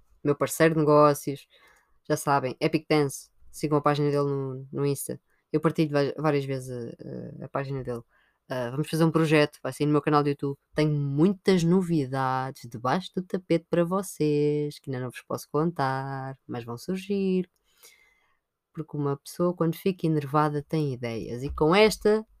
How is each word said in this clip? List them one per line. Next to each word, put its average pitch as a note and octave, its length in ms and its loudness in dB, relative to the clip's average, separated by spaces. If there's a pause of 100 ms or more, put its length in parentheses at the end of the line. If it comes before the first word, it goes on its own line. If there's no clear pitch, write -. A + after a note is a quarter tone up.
(240)
meu C#3+ 120 2
parceiro D#3+ 380 2
de D#3+ 60 2
negócios, D3 680 4 (600)
já D3+ 80 0
sabem, C3+ 440 0
Epic D#3 300 0
Dance, D3+ 400 0 (220)
sigam D3+ 260 -2
a C#3+ 40 2
página D3 280 2
dele C#3+ 160 0
no, C3+ 460 -6
no C#3 140 -2
Insta. C3+ 340 -4 (320)
Eu D3+ 80 0
partilho D#3 320 0
va-, C#3+ 260 0
várias C#3+ 280 0
vezes C3 260 -6
a, B2 720 -12
a, - 20 -10
a - 40 -16
página C3+ 340 -6
dele. A#2+ 200 -8 (460)
Ah, B2 220 -4
vamos D3 180 -4
fazer D#3+ 140 0
um D#3+ 80 4
projeto, D#3 500 2
vai C3 120 -6
sair D3 120 -2
no D3 60 2
meu D3 100 4
canal D3 220 2
do D3 60 0
YouTube. C#3+ 280 -4 (160)
Tenho D3+ 180 2
muitas D#3+ 720 2
novidades C3+ 1040 0
debaixo B2+ 460 -2
do F#3 60 -2
tapete F3 480 -2
para E3+ 140 2
vocês, D3 960 0
que - 100 -12
ainda B2+ 140 -6
não B2 60 -6
vos - 120 -14
posso - 280 -8
contar, C3+ 880 -2 (100)
mas A#2+ 160 -8
vão A#2 140 -10
surgir. F#3+ 720 -2 (1200)
Porque D#3 220 -10
uma C#3+ 220 -2
pessoa, F3 360 -2
quando E3 220 0
fica F#3 320 -2
enervada, D3 560 0
tem D3+ 300 -2
ideias. A#2 500 -6
E D3 60 -6
com D#3 260 2
esta, G#3+ 500 4 (160)